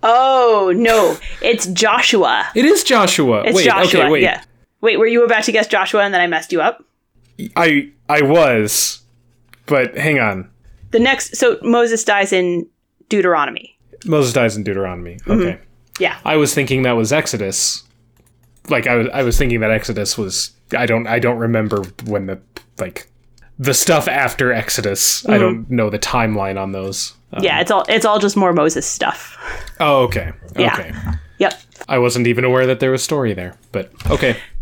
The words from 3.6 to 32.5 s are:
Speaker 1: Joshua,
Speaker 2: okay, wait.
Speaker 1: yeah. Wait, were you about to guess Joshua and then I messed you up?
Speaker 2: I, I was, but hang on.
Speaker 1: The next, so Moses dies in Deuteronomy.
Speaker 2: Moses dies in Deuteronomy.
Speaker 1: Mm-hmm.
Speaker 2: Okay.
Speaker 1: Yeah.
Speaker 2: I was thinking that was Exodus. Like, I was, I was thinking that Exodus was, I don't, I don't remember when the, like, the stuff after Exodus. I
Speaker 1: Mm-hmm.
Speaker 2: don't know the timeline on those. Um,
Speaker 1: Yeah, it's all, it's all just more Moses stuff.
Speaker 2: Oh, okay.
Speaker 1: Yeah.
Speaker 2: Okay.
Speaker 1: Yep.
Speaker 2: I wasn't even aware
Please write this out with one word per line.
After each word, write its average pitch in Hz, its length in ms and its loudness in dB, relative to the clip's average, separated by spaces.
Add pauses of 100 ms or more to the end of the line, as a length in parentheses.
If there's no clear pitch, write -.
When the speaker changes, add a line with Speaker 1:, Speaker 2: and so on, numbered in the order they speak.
Speaker 1:
Joshua, 190 360 4
Speaker 2:
okay, 147 100 4
wait. 151 120 4
Speaker 1:
yeah. - 200 0 (380)
Wait, 220 180 2
were 226 80 4
you 233 180 4
about 220 200 2
to 240 60 -2
guess 214 160 0
Joshua 202 360 0
and 202 100 -2
then 180 80 2
I 175 60 2
messed 160 240 -4
you 170 100 0
up? 202 220 -2 (720)
Speaker 2:
I, 151 360 2 (160)
I 151 140 2
was, 135 800 2 (640)
but 131 320 0
hang 147 220 0
on. 98 320 -2 (400)
Speaker 1:
The 226 80 2
next, 254 360 0
so 240 280 2
Moses 233 400 0
dies 202 280 0
in 180 360 0 (420)
Deuteronomy. 170 680 0 (280)
Speaker 2:
Moses 147 260 2
dies 117 240 0
in 107 80 -6
Deuteronomy. 90 580 -6
Speaker 1:
Mm-hmm. - 100 -4 (100)
Speaker 2:
Okay. 180 180 -4 (380)
Speaker 1:
Yeah. 180 260 -4
Speaker 2:
I 156 140 0
was 147 160 2
thinking 131 300 0
that 123 80 0
was 113 200 0
Exodus. 104 720 -4 (840)
Like, 127 160 0
I 123 100 0
was, 117 160 0
I 139 120 -2
was 117 160 2
thinking 120 220 0
that 110 100 0
Exodus 107 480 -4
was, 95 320 -6 (260)
I 123 80 0
don't, 117 220 0
I 117 100 0
don't 120 220 0
remember 110 440 -2 (220)
when 101 220 -4
the, 95 120 -8 (380)
like, - 300 -10 (500)
the 131 160 -2
stuff 156 340 2
after 127 460 0
Exodus. - 720 -4
I 214 60 0
Speaker 1:
Mm-hmm. 208 100 6
Speaker 2:
don't 113 300 -2
know 113 180 0
the 104 100 -6
timeline 104 640 -2
on 98 120 -8
those. 95 400 -8 (200)
Um, 190 100 -4
Speaker 1:
Yeah, 156 180 0
it's 170 100 -2
all, 302 180 0
it's 226 160 2
all 214 140 4
just 202 180 0
more 185 160 2
Moses 156 320 0
stuff. - 520 -6 (420)
Speaker 2:
Oh, 143 240 2
okay. 90 280 -4 (260)
Speaker 1:
Yeah. 180 160 2
Speaker 2:
Okay. - 200 -8 (460)
Speaker 1:
Yep. 190 140 0 (340)
Speaker 2:
I 135 100 -2
wasn't 123 300 0
even 120 160 0
aware 127 240 2